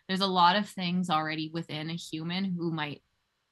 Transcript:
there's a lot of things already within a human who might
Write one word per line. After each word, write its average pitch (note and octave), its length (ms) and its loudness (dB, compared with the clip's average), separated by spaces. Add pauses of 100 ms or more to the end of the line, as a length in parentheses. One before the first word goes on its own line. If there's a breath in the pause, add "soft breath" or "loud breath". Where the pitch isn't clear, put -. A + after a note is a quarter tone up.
there's F#3 140 0
a G3 60 4
lot F3+ 280 6
of G#3 120 2
things F3+ 420 -2
already D#3 440 0
within D#3+ 360 -6
a E3 60 -6
human E3+ 500 -6
who F3 260 -2
might D3+ 320 -6 (480)